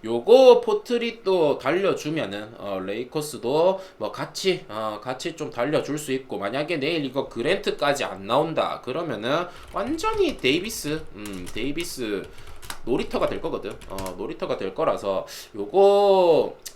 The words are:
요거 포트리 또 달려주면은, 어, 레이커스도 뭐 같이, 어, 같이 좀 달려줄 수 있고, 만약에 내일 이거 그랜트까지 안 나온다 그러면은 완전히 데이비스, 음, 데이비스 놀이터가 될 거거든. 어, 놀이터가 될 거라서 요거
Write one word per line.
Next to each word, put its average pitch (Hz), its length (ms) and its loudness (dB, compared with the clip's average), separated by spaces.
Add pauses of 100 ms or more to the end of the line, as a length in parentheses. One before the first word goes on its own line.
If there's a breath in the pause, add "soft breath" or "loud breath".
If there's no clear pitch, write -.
요거 226 560 8
포트리 233 600 -2
또 160 360 4
달려주면은, 135 1000 -2
어, 98 260 -6
레이커스도 139 960 0 (180 loud breath)
뭐 104 140 -6
같이, - 560 -2
어, 107 340 -6
같이 143 340 -8
좀 143 140 -8
달려줄 139 480 -2
수 131 140 -4
있고, 127 260 -6
만약에 113 400 -4
내일 151 260 -2
이거 131 240 -4
그랜트까지 143 760 0
안 98 220 -8
나온다 123 560 0
그러면은 139 600 -2 (280 loud breath)
완전히 330 640 0
데이비스, 156 680 -2 (120)
음, 98 400 -10
데이비스 120 680 -4 (600 loud breath)
놀이터가 - 440 -2
될 98 120 -6
거거든. 113 320 -6 (160)
어, 92 280 -8
놀이터가 - 400 -6
될 95 180 -6
거라서 101 520 -2 (280 loud breath)
요거 190 1000 6 (200)